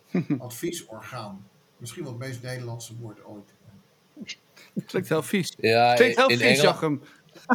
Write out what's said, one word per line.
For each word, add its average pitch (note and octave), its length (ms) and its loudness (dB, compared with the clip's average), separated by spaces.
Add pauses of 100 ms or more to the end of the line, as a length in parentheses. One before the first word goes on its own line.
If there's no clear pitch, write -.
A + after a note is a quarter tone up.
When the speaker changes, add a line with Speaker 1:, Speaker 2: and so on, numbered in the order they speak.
(100)
Speaker 1:
<laughs> D#3 280 -2
Speaker 2:
adviesorgaan. A2 1080 -12 (280)
Misschien - 260 -14
wel C3 100 -8
het A#2 80 -10
meest C3 220 -10
Nederlandse A#2 540 -10
woord A2+ 280 -16
ooit. G#2 300 -20 (1300)
Speaker 1:
Klinkt F#3 220 -6
heel D#3+ 140 0
vies. - 360 -2
Speaker 3:
Ja, A#2 360 4
Speaker 1:
Klinkt D3+ 220 6
heel C4 120 4
Speaker 3:
in A#2+ 100 4
Speaker 1:
vies, A#2+ 80 2
Speaker 3:
Engeland, C#3 340 6
Speaker 1:
Jochem. D3+ 220 -2 (520)